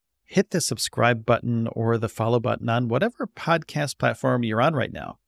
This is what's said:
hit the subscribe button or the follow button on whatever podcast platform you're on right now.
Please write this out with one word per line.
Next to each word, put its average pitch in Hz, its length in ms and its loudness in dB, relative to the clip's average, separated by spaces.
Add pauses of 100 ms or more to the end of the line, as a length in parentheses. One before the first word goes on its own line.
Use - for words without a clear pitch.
(240)
hit - 260 0
the 175 100 0
subscribe 117 640 0
button 117 440 0
or 117 300 0
the 110 100 -2
follow 117 320 0
button 113 280 -2
on 117 200 0
whatever 196 400 -2
podcast 151 680 -2
platform 123 460 0
you're 110 180 0
on 156 140 4
right 117 180 -2
now. 50 360 -10